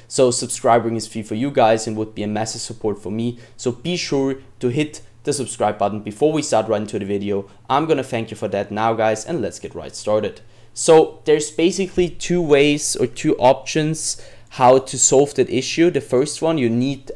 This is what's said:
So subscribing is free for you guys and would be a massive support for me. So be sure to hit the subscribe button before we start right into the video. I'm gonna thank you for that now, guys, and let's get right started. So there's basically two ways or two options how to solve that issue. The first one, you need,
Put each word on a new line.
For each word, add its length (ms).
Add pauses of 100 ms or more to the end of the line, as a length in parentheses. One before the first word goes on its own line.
So 240
subscribing 640
is 140
free 140
for 120
you 160
guys 360
and 100
would 180
be 80
a 60
massive 320
support 420
for 80
me. 280 (180)
So 160
be 240
sure 400 (240)
to 80
hit 320 (240)
the 80
subscribe 460
button 220
before 320
we 100
start 260
right 140
into 160
the 80
video. 420 (200)
I'm 180
gonna 180
thank 260
you 60
for 120
that 220
now, 220
guys, 320
and 160
let's 180
get 160
right 220
started. 460 (320)
So 500
there's 260
basically 600
two 320
ways 520
or 120
two 300
options 840 (280)
how 280
to 200
solve 360
that 140
issue. 420
The 120
first 400
one, 160
you 100
need, 480